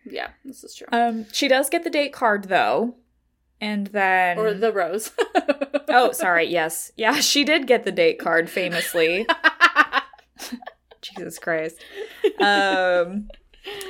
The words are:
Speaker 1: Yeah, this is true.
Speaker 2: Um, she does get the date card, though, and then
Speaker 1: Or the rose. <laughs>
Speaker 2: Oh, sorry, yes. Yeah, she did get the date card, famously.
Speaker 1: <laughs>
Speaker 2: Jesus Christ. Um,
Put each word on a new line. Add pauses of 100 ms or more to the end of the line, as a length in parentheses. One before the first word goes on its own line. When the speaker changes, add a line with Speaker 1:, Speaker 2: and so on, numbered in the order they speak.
Speaker 1:
Yeah, (160)
this
is
true.
Speaker 2:
Um,
she
does
get
the
date
card,
though, (680)
and
then
Speaker 1:
Or
the
rose.
<laughs> (760)
Speaker 2:
Oh,
sorry,
yes.
Yeah,
she
did
get
the
date
card,
famously. (920)
Speaker 1:
<laughs>
Speaker 2:
Jesus
Christ. (640)
Um, (600)